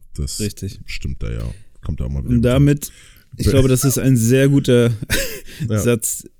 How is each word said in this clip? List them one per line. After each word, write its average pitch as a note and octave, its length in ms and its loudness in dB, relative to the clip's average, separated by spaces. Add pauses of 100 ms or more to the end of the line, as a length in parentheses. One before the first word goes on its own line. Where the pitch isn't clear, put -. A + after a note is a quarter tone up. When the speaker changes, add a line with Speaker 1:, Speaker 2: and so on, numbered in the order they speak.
(140)
Speaker 1:
das - 240 -8
Speaker 2:
Richtig. G2+ 480 -8
Speaker 1:
stimmt - 380 -8
da A1+ 80 -6
ja. A1+ 100 -6 (400)
Kommt - 160 -6
da C2 60 -4
auch B1 40 -6
mal C#2 120 -6
wieder B2 100 -6
Speaker 2:
Und B2 60 4
Speaker 1:
gut A#2 80 4
Speaker 2:
damit, C#3+ 480 2 (440)
ich - 100 -4
Speaker 1:
Be- - 60 2
Speaker 2:
glaube, C3 160 6
das B2+ 160 2
ist C3 140 0
ein B2+ 180 4
sehr B2+ 320 4
guter B2 480 4
<laughs> G#2+ 40 -12 (680)
Speaker 1:
Ja. A2+ 100 -2
Speaker 2:
Satz, A2+ 460 -2 (160)